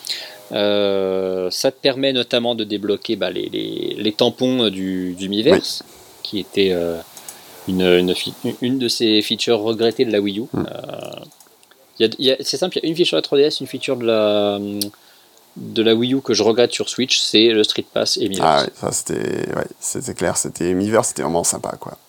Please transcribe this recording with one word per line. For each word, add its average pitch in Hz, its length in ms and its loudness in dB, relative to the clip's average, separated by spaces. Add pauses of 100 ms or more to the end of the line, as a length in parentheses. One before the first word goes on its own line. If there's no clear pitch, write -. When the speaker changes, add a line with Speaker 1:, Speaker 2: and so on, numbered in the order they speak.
(520)
Speaker 1:
Euh, 95 1000 0
ça 135 200 0
te - 80 -12
permet 135 340 0
notamment 120 420 0
de 110 80 -4
débloquer, 101 520 -2
bah, 92 140 -2
les, 90 200 -6
les, 107 480 -6
les 107 140 -2
tampons, 127 520 0
euh, 104 80 2
du, 92 420 -4
du 95 160 -6
Miiverse, 110 560 2
Speaker 2:
Oui. - 60 -20 (320)
Speaker 1:
qui 104 160 -6
était, 95 320 0
euh, 85 260 -2 (680)
une, 92 140 0
une 90 340 6
fi-, - 180 -8 (280)
une 131 180 0
de 120 80 -2
ces 107 340 2
features 113 380 0
regrettées 113 460 0
de 110 60 -2
la 104 80 4
Wii 101 200 -2
U. 120 120 -4
Speaker 2:
Hmm. - 140 -2
Speaker 1:
Euh, - 540 -12 (800)
y 113 60 4
a, 110 120 4
y 131 140 2
a, 131 80 4
c'est - 180 -4
simple, 185 220 -2
il - 40 -8
y - 40 0
a - 20 0
une 160 60 -2
feature 165 200 2
de 156 40 2
la - 20 -4
trois 147 160 0
D 139 60 6
S, 151 160 0
une 131 80 -8
feature 131 300 -4
de 120 80 -4
la, 104 540 2 (1000)
de 110 260 -4
la 113 100 6
Wii 123 220 2
U 135 60 0
que 123 120 0
je 101 80 2
regrette 113 300 4
sur - 180 -4
Switch, - 300 0
c'est 113 300 6
le 107 140 4
Street - 300 -2
Pass 110 240 0
et 113 100 -2
Miiverse. 95 220 -2
Speaker 2:
Ah 71 140 6
ouais, - 100 -2
ça - 180 -4
c'était, - 640 -4
ouais, - 120 -4 (120)
c'était - 360 -8
clair, 90 220 -2
c'était, 87 360 -2
Miiverse, 107 360 2
c'était - 120 -6
vraiment 80 220 0
sympa, - 360 -4
quoi. - 140 -12 (160)